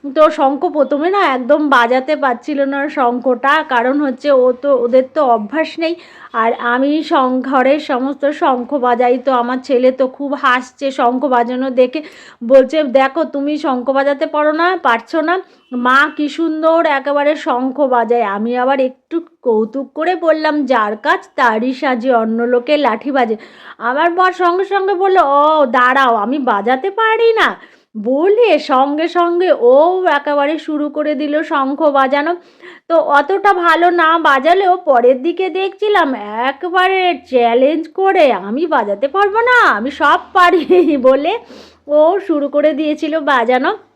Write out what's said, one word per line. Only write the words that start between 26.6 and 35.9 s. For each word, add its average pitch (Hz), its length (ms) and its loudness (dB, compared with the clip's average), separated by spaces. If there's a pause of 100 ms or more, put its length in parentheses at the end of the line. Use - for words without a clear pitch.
পারি 453 420 0
না?" 359 160 2 (480)
বলে 320 600 2
সঙ্গে 285 480 0
সঙ্গে 349 440 0
ও 311 540 4
একেবারে 294 540 0
শুরু 294 300 -6
করে 302 260 -4
দিল 294 280 -2
শঙ্খ 285 380 -4
বাজানো। 285 540 0 (520)
তো 330 120 0
অতটা 359 540 2
ভালো 339 360 2
না 339 300 2
বাজালেও 330 580 2
পরের 254 460 2
দিকে 349 260 -4
দেখছিলাম 381 680 -2 (300)